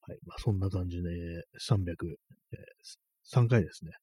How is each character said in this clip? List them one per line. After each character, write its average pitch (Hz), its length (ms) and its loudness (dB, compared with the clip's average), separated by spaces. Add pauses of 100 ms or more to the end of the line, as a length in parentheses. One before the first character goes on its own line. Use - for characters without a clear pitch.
は - 140 -10
い。 - 100 -16
ま - 100 -14
あ、 - 40 -10
そ - 140 2
ん 95 60 2
な 95 120 2
感 92 180 0
じ 87 140 -2
で、 85 420 -4 (140)
三 101 260 2
百、 85 340 -4 (340)
え - 40 -12
ー、 - 20 -12 (640)
三 120 260 4
回 117 140 6
で 76 100 -2
す - 120 -14
ね。 80 80 -12 (100)